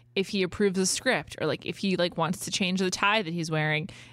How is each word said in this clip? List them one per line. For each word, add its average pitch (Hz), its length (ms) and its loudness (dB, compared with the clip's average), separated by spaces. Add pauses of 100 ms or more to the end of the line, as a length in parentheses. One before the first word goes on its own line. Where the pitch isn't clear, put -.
(160)
if 190 140 0
he 196 140 2
approves 185 340 2
a 190 80 4
script 185 560 0
or, 160 60 0
like, - 180 -2
if - 140 -6
he, 190 180 2
like, 175 200 0
wants 170 280 -2
to - 60 -6
change 185 280 0
the 190 120 2
tie 202 300 2
that 165 120 -4
he's 165 180 -2
wearing 151 380 0 (240)